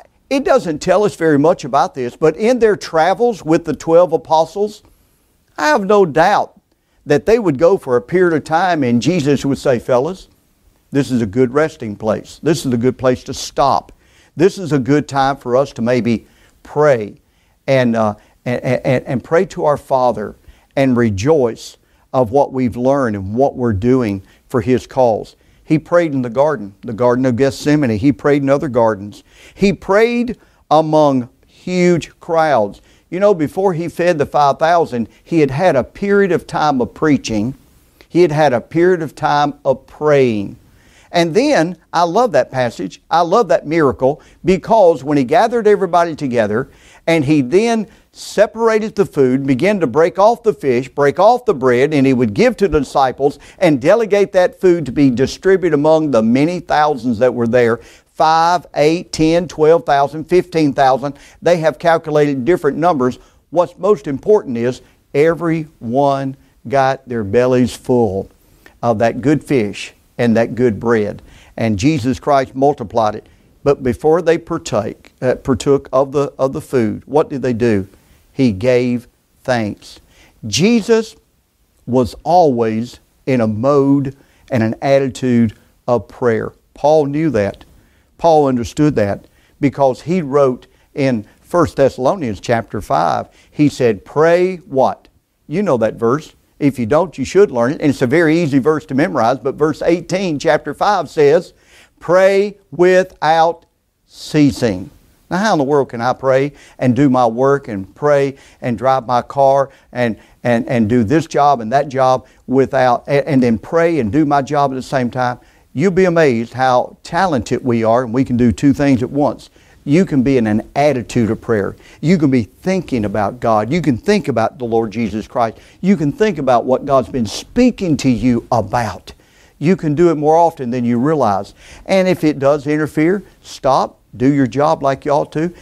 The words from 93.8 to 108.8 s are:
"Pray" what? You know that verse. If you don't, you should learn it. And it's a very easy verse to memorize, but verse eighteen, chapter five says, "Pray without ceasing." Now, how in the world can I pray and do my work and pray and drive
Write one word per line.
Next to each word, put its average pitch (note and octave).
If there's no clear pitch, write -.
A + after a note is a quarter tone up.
"Pray" F3
what? C3
You E3
know D#3+
that A2
verse. A#2
If C#3
you A#2
don't, D3+
you C3
should G3
learn B2
it. -
And D3+
it's C3
a C3
very D#3+
easy C#3+
verse D3+
to C#3
memorize, C#3
but C3
verse D#3
eighteen, F3
chapter D3+
five F3+
says, D#3
"Pray G3
without E3+
ceasing." A#2+
Now, E3+
how G#3
in E3
the C#3
world C#3
can A#2
I B2
pray C3+
and B2
do C#3
my B2+
work C3+
and G2
pray C#3
and A#2+
drive B2+